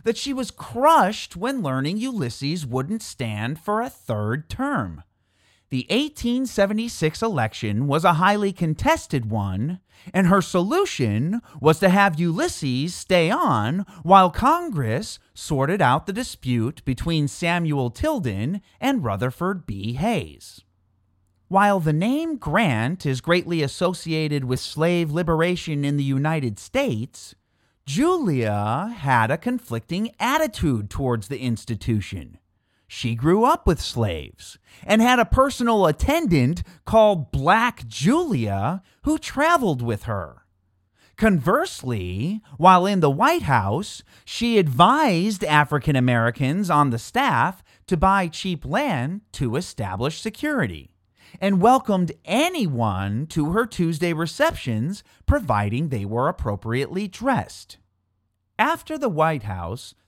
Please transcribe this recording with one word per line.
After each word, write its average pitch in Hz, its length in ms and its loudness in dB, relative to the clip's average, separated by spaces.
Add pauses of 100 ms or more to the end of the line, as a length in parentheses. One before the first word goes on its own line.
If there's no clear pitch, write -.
that 226 140 -2
she - 160 -6
was 254 180 -6
crushed 240 840 2
when 247 260 -4
learning 139 340 -2
Ulysses 165 680 -4
wouldn't 131 360 -4
stand 113 580 -6
for 208 200 -2
a 254 100 -6
third 110 580 -4
term. 131 540 -4 (680)
The 131 200 -4
eighteen 254 560 -2
seventy-six 214 760 -2
election 117 640 -2
was 147 180 0
a 175 100 6
highly 196 380 2
contested 160 760 0
one, 107 500 -2 (320)
and 190 140 4
her 190 160 4
solution 180 1000 0 (200)
was 156 200 4
to 196 80 6
have 190 300 4
Ulysses 170 760 -2
stay 175 360 2
on 180 560 0 (160)
while 185 280 8
Congress 220 920 0 (140)
sorted 151 460 -2
out 143 260 2
the 202 60 -6
dispute 131 720 -4
between 147 440 -2
Samuel 160 640 -2
Tilden 139 680 -4 (200)
and 247 240 -2
Rutherford 127 600 -4
B. 104 280 -8
Hayes. 135 680 -6 (880)
While 196 320 4
the 156 120 0
name 269 440 -2
Grant 151 680 0
is 131 160 -2
greatly 170 420 0
associated 156 840 -2
with 123 160 -2
slave 170 500 0
liberation 165 720 0
in 143 120 0
the 143 80 0
United 135 540 -2
States, - 760 -6 (500)
Julia 147 1120 0
had 131 340 2
a 151 80 0
conflicting 214 720 -6 (100)
attitude 208 680 0
towards 120 400 -4
the 139 120 -8
institution. 110 960 -4 (480)
She - 280 -6
grew 165 300 2
up 311 220 2
with 165 140 2
slaves 82 800 -6 (260)
and 220 180 4
had 247 160 4
a 233 60 4
personal 240 640 2
attendant 175 760 2 (220)
called 208 460 4
Black 196 560 0
Julia 147 960 0 (200)
who 302 160 0
traveled 262 640 0
with 117 220 -4
her. 87 380 -8 (720)
Conversely, 151 1200 0 (160)
while 180 300 6
in 202 140 2
the 151 100 4
White 247 320 2
House, 131 600 0 (220)
she 233 340 0
advised 190 840 4
African 147 520 2
Americans 127 720 0
on 147 200 4
the 117 80 -2
staff 180 640 0 (240)
to 185 100 -2
buy 190 320 2
cheap 175 360 -6
land 175 580 -2 (100)
to 123 240 -2
establish 117 640 -6
security, 196 720 -4 (500)
and 190 200 2
welcomed 202 520 4 (120)
anyone 135 1040 -2
to 156 260 -2
her 226 140 0
Tuesday 170 460 -2
receptions, 160 920 -2 (240)
providing 131 640 0
they 113 160 -4
were 117 240 0
appropriately 131 800 -4
dressed. - 720 -4 (800)
After 311 400 -2
the 277 120 -2
White 156 360 0
House, 92 520 -6 (120)